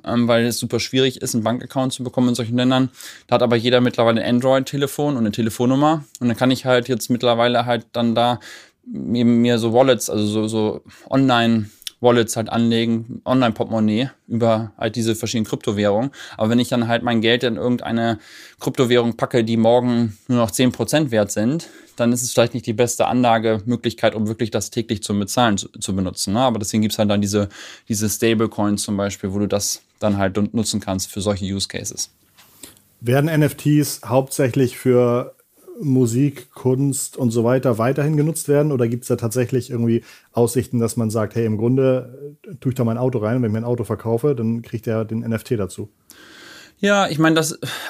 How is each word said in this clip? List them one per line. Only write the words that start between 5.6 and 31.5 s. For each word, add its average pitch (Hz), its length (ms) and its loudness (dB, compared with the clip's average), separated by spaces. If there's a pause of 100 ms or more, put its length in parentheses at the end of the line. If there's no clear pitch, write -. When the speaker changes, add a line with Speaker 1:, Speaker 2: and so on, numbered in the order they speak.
Speaker 1:
Und 120 80 0
dann 117 100 0
kann 127 140 2
ich 123 140 -2
halt 123 220 2
jetzt 123 220 -2
mittlerweile 120 560 2
halt 120 280 -2
dann 117 200 0
da 120 260 2 (540)
eben 117 480 2
mir 120 160 4
so 110 160 0
Wallets, 127 380 4
also 104 160 0
so, 107 200 -2
so 110 340 -2 (280)
Online-Wallets 120 1300 2
halt 110 140 -4
anlegen, 117 760 -2
Online-Portemonnaie 113 840 0 (160)
über 113 500 0
halt 113 200 -4
diese 113 180 0
verschiedenen 110 320 -4
Kryptowährungen. 104 640 0 (260)
Aber 110 140 0
wenn 120 80 4
ich 120 80 0
dann 120 200 0
halt 117 140 0
mein 120 200 2
Geld 120 220 2
in 117 120 -2
irgendeine 117 640 -2 (400)
Kryptowährung 120 580 2
packe, 127 260 0
die 113 140 0
morgen 117 580 2 (120)
nur 123 100 2
noch 113 140 0
zehn 127 200 2
Prozent 147 380 -2
wert 107 220 2
sind, 127 380 -2 (260)
dann 120 160 2
ist 123 120 0
es 120 100 -6
vielleicht 117 220 2
nicht 113 100 -8
die 117 80 -4
beste 117 320 0
Anlagemöglichkeit, 113 1120 0
um 107 120 -2
wirklich 110 220 -4
das - 220 -4
täglich 113 320 -4
zum 101 160 -2
Bezahlen 101 400 0
zu, - 100 -12
zu - 260 -6
benutzen, 95 380 -4
ne? 113 60 0
Aber 123 180 2
deswegen 104 240 -2
gibt's 107 160 0
halt 104 140 2
dann 104 100 2
diese, 101 280 0 (380)
diese 107 220 -2
Stablecoins 107 720 0
zum 101 160 -4
Beispiel, 101 340 -4
wo 98 60 -4
du 104 100 0
das - 360 -4 (160)
dann 104 180 0
halt 95 180 0
dun-, 104 180 0
nutzen 107 260 -2
kannst 95 320 -6
für 101 100 -8
solche 98 240 -2
Use 95 220 -4